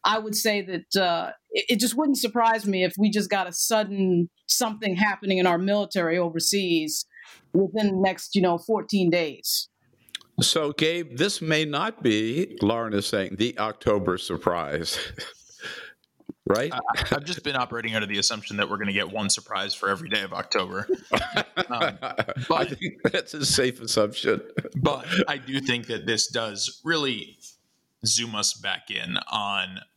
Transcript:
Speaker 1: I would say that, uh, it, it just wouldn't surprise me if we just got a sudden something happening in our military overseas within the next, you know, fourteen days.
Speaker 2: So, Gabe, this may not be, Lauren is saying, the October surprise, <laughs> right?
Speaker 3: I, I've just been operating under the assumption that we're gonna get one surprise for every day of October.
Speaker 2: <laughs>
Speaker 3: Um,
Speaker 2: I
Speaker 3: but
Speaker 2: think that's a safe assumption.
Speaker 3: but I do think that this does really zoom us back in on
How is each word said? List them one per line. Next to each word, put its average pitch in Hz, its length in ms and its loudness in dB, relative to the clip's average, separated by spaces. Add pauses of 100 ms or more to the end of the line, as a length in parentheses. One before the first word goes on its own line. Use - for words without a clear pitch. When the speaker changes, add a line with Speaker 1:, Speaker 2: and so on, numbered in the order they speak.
Speaker 1:
I 208 160 2
would 214 160 -6
say 208 260 2
that, 180 400 -2
uh, 170 300 0 (200)
it, 220 180 0
it 226 100 4
just 226 160 0
wouldn't 285 220 2
surprise 226 480 2
me 185 180 2
if 180 140 0
we 208 120 6
just 190 200 0
got 190 180 0
a 175 60 -12
sudden 196 760 2 (180)
something 214 480 0
happening 196 420 2
in 180 80 4
our 175 120 4
military 190 600 2
overseas 165 880 0 (480)
within 196 340 4
the 190 100 2
next, 185 380 0
you 196 60 6
know, 175 160 4
fourteen 190 520 2
days. 160 600 0 (720)
Speaker 2:
So, 147 300 2
Gabe, 160 460 0
this 190 240 2
may 156 240 2
not 165 360 -2
be, 117 600 2
Lauren 113 320 2
is 101 120 0
saying, 95 320 -2
the 117 220 0
October 104 580 2
surprise, 82 800 -2 (800)
<laughs> - 680 -18
right? 113 280 2
Speaker 3:
I, 127 60 -4 (320)
I've 143 140 0
just 175 180 -6
been 139 140 -2
operating 117 360 -4
under 107 140 0
the 101 120 -2
assumption 107 360 -2
that 104 140 0
we're 104 80 -2
gonna 101 160 -2
get 98 180 0
one 101 180 -2
surprise 101 460 -2
for 98 140 -2
every 85 180 -2
day 208 140 0
of 190 120 -6
October. 95 540 -2 (240)
Speaker 2:
<laughs> - 160 0 (420)
Speaker 3:
Um, 123 320 -2
Speaker 2:
I - 320 -4 (140)
Speaker 3:
but 165 220 2
Speaker 2:
think - 240 -6 (100)
that's - 320 -2
a 147 100 -2
safe 127 340 2
assumption. 107 600 0 (360)
Speaker 3:
but 135 280 -2 (220)
I 143 100 -2
do 135 220 -4
think 123 280 -2
that 113 200 -6
this 113 200 0
does 107 560 -6
really 143 540 -2 (680)
zoom 117 280 0
us 104 200 0
back 98 360 -6
in - 280 -4 (140)
on 98 500 -4 (160)